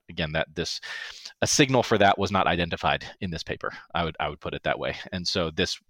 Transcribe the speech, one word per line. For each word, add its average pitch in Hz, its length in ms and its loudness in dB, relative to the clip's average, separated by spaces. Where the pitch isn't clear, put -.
again, 82 220 -4
that 80 220 0
this, - 280 -4
a - 60 2
signal 131 360 6
for 113 140 4
that 101 200 6
was 92 140 0
not 95 160 4
identified 85 580 0
in 98 80 -4
this 80 140 -6
paper. - 280 -6
I - 100 0
would, 160 160 -4
I 76 100 -2
would 78 100 -10
put - 160 -6
it - 80 -8
that - 160 0
way. 65 160 -2
And 90 160 -6
so 85 240 0
this, 87 280 -2